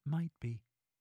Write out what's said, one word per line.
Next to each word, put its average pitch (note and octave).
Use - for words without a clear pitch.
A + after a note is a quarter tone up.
might D#3+
be. A#2